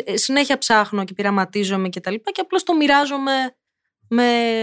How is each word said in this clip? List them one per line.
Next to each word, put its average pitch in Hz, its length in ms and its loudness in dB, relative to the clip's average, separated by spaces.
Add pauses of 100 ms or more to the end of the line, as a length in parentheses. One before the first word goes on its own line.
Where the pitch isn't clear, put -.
ε, 196 120 -4
συνέχεια 277 420 0
ψάχνω 208 460 0
και 190 100 -12
πειραματίζομαι 196 720 -2
και 180 120 -8
τα 185 100 -6
λοιπά 220 200 -6
και 381 100 -6
απλώς 370 220 -2
το 349 140 0
μοιράζομαι 285 560 2 (760)
με, 240 200 2 (340)